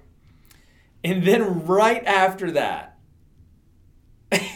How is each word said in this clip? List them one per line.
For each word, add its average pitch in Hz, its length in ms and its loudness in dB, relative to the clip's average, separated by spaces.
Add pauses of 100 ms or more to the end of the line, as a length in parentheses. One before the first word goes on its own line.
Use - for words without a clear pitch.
(1040)
And 180 180 -2
then 190 440 0
right 220 400 2
after 190 460 0
that, 98 460 -4 (1300)
<laughs> - 0 - (240)